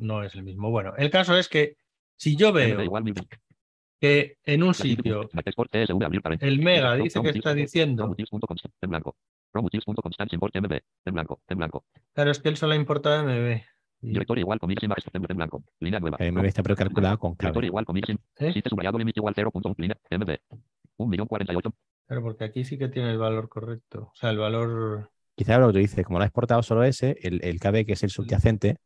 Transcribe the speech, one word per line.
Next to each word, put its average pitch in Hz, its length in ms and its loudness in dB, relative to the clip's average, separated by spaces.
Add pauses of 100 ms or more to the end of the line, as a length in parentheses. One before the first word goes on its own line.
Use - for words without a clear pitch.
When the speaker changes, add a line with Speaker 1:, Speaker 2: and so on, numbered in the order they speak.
Speaker 1:
no 107 220 -4
es 95 120 -12
el 95 80 -12
mismo. 98 280 -6
Bueno, 98 260 -2
el 143 120 0
caso 180 280 4
es 180 100 2
que 147 300 2 (400)
si 151 180 2
yo 208 140 6
Speaker 2:
M 175 100 4
B 110 160 4
Speaker 1:
veo 101 80 -2
Speaker 2:
igual 104 220 -2
mil. 104 100 -4 (840)
Speaker 1:
que 143 440 4
en 147 180 2
un 180 120 6
Speaker 2:
Classifi 131 240 0
Speaker 1:
sitio 110 240 0
Speaker 2:
punto, - 240 -6
export - 260 -4
T 110 120 2
S 95 100 0
V, 98 120 2
abrir 87 160 -2
paréntesis. 139 320 0
Speaker 1:
el 139 80 2
mega 156 340 4
Speaker 2:
Row, 113 80 0
Speaker 1:
dice - 180 -2
que 151 80 2
Speaker 2:
row, 143 80 0
Speaker 1:
está 151 140 -2
Speaker 2:
row, 143 60 0
Speaker 1:
diciendo 143 480 0
Speaker 2:
row, 90 100 -4 (140)
punto 107 180 -8
com, 87 100 -8 (240)
en 92 80 -4
blanco. 78 260 -6 (380)
Row, 104 140 0 (180)
punto 107 180 -4
com, 87 80 -8 (180)
import 87 260 -2
M 98 120 -2
B, 73 160 -4 (220)
en 92 100 -4
blanco, 78 320 -6
en 92 100 -6
blanco. 82 280 -6 (280)
Speaker 1:
Claro, 147 160 2
es 139 100 0
que 156 100 -2
él 151 80 -2
solo 151 160 0
ha - 20 2
importado 147 460 0
M 127 180 0
B. 117 260 -2 (360)
Y 117 80 -8
Speaker 2:
Directorio 107 320 -2
igual, 101 180 -2
comillas, 92 240 -4
imagen, 101 200 -4 (100)
en 92 240 -6
blanco. 82 260 -6 (160)
Línea 95 200 -2
nueva. 82 200 -2
Speaker 3:
El 87 80 0
M 90 140 0
B 98 60 2
está 98 140 0
precalculado 98 560 2
con 87 160 -2
K 90 40 -12
B. - 100 -12
Speaker 2:
Directorio 101 220 0
igual, 104 160 -2
comillas, 98 320 -2 (180)
Speaker 1:
¿Eh? 160 180 -2
Speaker 2:
sitio 127 160 -2
subrayado, 110 300 -2
límite 113 200 -2
igual, 104 160 0
cero 104 140 0
punto, 95 280 -4
línea, 90 200 -2 (140)
M 95 140 -2
B. 78 140 -4 (580)
Un 113 120 -2
millón 95 180 0
cuarenta 98 260 -4
y - 20 2
ocho. 101 180 -2 (320)
Speaker 1:
Claro, 123 160 -8
porque 113 220 -8
aquí 120 220 -6
sí 135 120 -8
que 131 120 -4
tiene 123 220 -4
el 113 60 -2
valor 110 320 -2
correcto. 113 640 -12
O - 20 -20
sea, 117 140 -4
el 110 80 0
valor 110 720 -2 (260)
Speaker 3:
Quizá 110 240 4
lo 127 80 10
que 104 60 6
tú 98 60 6
dices, 98 260 2
como 90 140 -2
lo 101 40 2
ha 110 40 4
exportado 120 360 2
solo 113 200 2
ese, 131 380 2
el, 90 220 -2
el 87 160 -2
K 98 120 2
B, 107 140 4
que 104 80 0
es - 100 -4
el 101 80 4
subyacente 104 760 2